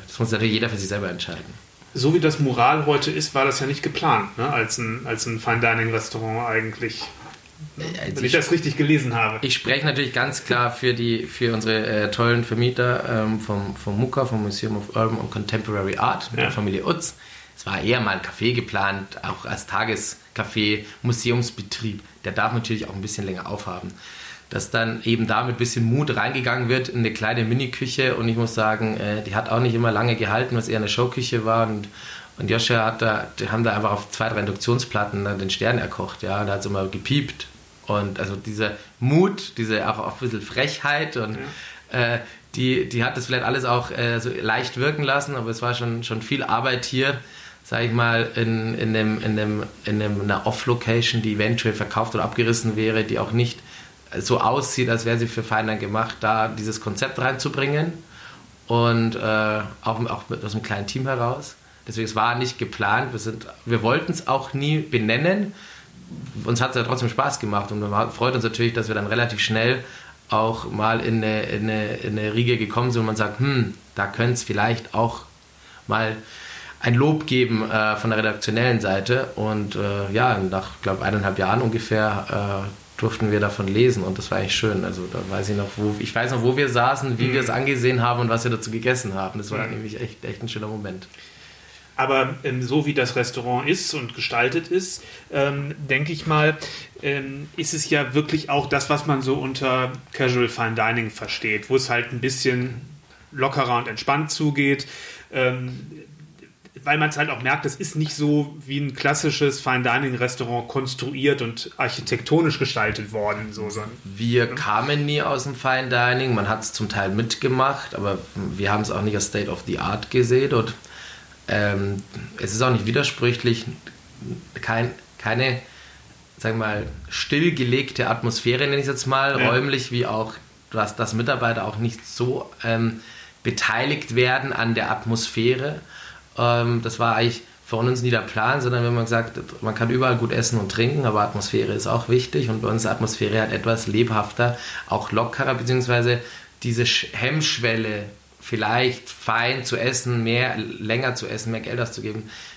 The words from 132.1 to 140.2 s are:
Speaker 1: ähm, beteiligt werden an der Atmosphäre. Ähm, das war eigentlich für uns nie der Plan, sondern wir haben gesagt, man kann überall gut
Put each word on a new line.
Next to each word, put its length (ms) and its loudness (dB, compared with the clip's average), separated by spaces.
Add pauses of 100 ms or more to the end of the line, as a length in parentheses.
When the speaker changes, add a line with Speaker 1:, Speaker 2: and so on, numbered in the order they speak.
Speaker 1:
ähm, 360 2 (420)
beteiligt 760 0
werden 360 2
an 220 2
der 160 0
Atmosphäre. 880 0 (560)
Ähm, 460 2
das 160 -4
war 180 4
eigentlich 260 2 (220)
für 120 -4
uns 260 2
nie 80 2
der 120 4
Plan, 380 0
sondern 220 2
wir 80 2
haben 80 2
gesagt, 400 0 (240)
man 120 -2
kann 160 2
überall 260 4
gut 160 0